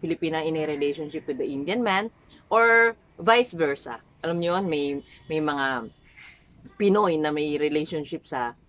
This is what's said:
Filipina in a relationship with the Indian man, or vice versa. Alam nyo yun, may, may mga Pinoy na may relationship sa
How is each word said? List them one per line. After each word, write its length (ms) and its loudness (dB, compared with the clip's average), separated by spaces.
Filipina 400 -4
in 160 -2
a 80 -2
relationship 580 -4
with 140 -6
the 80 -2
Indian 320 -4
man, 320 0
or 480 4
vice 400 2
versa. 480 -4
Alam 240 -2
nyo 160 0
yun, 80 -4
may, 180 -2
may 80 0
mga 480 -2
Pinoy 420 4
na 140 0
may 240 -2
relationship 720 -2
sa 240 -4